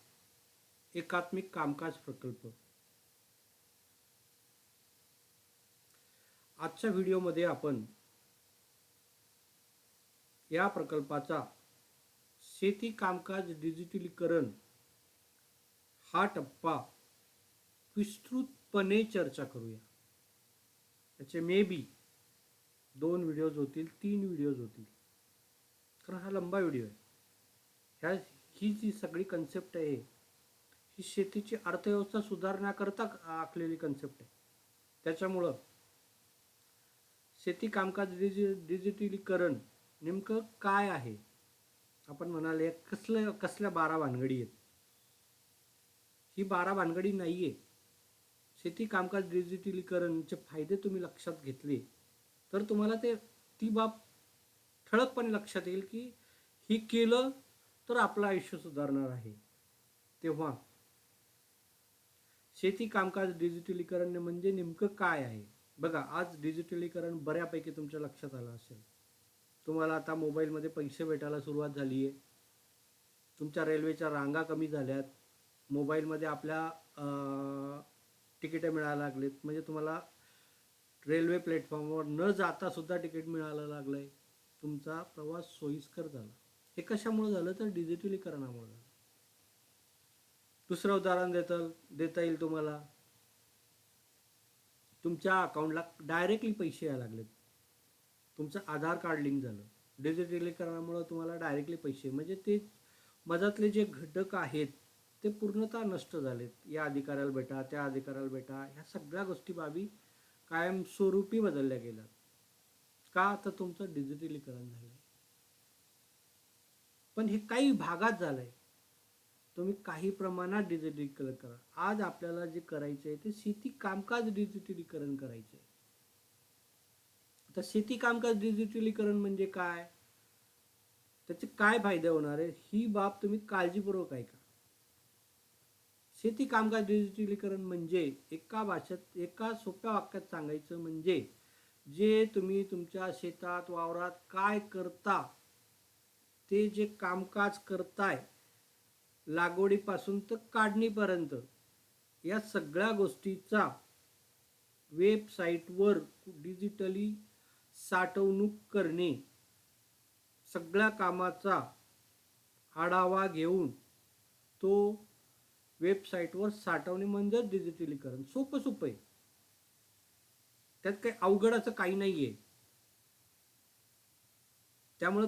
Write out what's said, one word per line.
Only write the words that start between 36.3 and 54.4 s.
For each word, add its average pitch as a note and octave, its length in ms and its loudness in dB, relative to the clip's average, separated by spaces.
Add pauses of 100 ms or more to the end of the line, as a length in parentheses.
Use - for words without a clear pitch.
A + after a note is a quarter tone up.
शेती F#3 300 -4
कामकाज F#3+ 520 -2
डिजि-, G3 480 0
डिजिटलीकरण F#3+ 840 0 (480)
नेमकं G3 380 -2 (220)
काय G3+ 280 4
आहे? A#2+ 280 -4 (880)
आपण D3 200 -8
म्हणाले, D#3+ 440 0
कसलं, G#3+ 600 0
कसल्या G3+ 380 -2
बारा D#3+ 300 2
भानगडी C3 360 2
आहेत? A#2 180 -4 (1800)
ही G3 60 0
बारा F#3+ 300 2
भानगडी F#3 380 2
नाही F3+ 340 0
आहे. - 240 -4 (920)
शेती F3 220 -4
कामकाज F#3+ 440 0
डिजिटलीकरणचे F3+ 1080 0 (120)
फायदे D#3 280 0
तुम्ही G3 260 0
लक्षात E3+ 320 -8 (100)
घेतले, C3+ 360 -2 (760)
तर G3+ 100 2
तुम्हाला G#3+ 300 4 (100)
ते, A#3+ 120 4 (460)
ती A3 80 2
बाब A3 200 4 (1000)